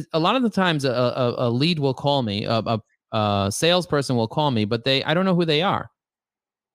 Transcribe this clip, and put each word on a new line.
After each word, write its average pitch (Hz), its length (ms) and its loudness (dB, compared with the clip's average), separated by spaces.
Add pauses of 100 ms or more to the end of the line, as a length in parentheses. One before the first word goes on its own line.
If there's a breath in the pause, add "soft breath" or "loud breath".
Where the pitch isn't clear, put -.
(120)
a 160 80 0
lot 190 160 2
of 269 60 0
the 233 80 0
times 170 360 0
a, 131 60 0
a, 123 560 0
a - 40 2
lead 151 260 0
will 139 160 0
call 143 300 0
me, 104 220 -2
a, 110 200 -2
a, 110 160 -2 (300)
a 104 400 0
salesperson 160 640 0
will 113 120 0
call 151 220 0
me, 110 160 0
but 113 200 -2
they, 135 180 2
I 151 100 0
don't 185 100 2
know 190 120 2
who 175 100 2
they 151 160 0
are. 180 300 -2 (840)